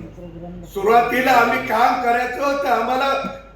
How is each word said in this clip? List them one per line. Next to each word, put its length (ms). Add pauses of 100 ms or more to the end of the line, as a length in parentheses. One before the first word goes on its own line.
(640)
सुरुवातीला 680
आम्ही 360
काम 360
करायचो 600
तर 60
आम्हाला 680 (180)